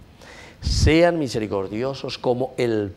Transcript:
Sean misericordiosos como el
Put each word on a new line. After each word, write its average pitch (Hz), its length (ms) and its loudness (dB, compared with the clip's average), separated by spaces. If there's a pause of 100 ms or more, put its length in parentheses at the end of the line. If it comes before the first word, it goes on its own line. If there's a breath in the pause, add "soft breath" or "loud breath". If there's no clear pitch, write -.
(600 loud breath)
Sean 170 560 4
misericordiosos 117 1000 -4
como 127 380 -2
el 110 400 0